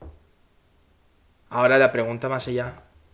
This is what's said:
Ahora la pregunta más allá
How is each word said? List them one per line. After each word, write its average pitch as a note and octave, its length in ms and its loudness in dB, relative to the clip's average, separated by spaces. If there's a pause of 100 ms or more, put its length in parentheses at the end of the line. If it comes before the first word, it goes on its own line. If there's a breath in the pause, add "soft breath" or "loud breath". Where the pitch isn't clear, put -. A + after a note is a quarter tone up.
(1500)
Ahora B2+ 300 4
la C3 120 4
pregunta A#2 380 -4
más C3 180 -6
allá B2 360 -8 (300)